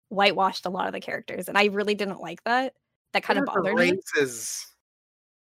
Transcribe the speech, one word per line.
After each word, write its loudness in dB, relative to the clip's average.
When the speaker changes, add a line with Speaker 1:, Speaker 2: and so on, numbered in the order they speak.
Speaker 1:
whitewashed 2
a -4
lot -4
of -6
the -8
characters, -8
and -2
I 6
really 0
didn't -4
like -12
that. 0
That 0
kinda 2
Speaker 2:
What -2
are 2
the 0
Speaker 1:
bothered 0
me. 6
Speaker 2:
races -2